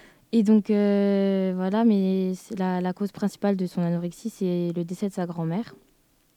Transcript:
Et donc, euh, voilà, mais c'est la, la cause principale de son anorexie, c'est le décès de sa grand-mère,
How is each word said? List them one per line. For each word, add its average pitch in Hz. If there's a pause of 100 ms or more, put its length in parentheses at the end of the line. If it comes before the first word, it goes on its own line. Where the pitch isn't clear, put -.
(340)
Et 226
donc, 214
euh, 202
voilà, 190
mais 190
c'est 196
la, 185
la 185
cause 196
principale 202
de 185
son 175
anorexie, 170
c'est 175
le 175
décès 180
de 190
sa 180
grand-mère, 170 (600)